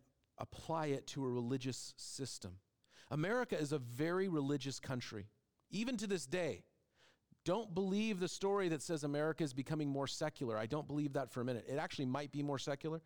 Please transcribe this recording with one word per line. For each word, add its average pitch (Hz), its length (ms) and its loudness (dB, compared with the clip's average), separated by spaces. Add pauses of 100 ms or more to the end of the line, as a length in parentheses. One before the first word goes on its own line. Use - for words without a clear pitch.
(380)
apply 160 480 -2
it 139 220 0
to 139 160 -2
a 127 60 2
religious 123 680 -2
system? - 640 -8 (520)
America 196 460 2
is 151 160 0
a 156 60 4
very 151 480 0
religious 143 540 2
country. 110 480 -6 (420)
Even 226 280 0
to 214 100 -4
this 175 180 0
day, 139 380 0 (840)
don't 202 260 2
believe 202 460 2
the 180 80 0
story 196 440 2
that 151 120 2
says 151 220 0
America 151 400 2
is 139 100 0
becoming 147 340 0
more 139 200 2
secular. 135 500 0
I 110 80 2
don't 143 220 -2
believe 147 240 0
that 135 180 0
for 127 120 -2
a - 20 2
minute. 123 240 0
It 131 80 0
actually 156 300 0
might 135 260 0
be 143 100 -2
more 143 160 0
secular, 156 480 -2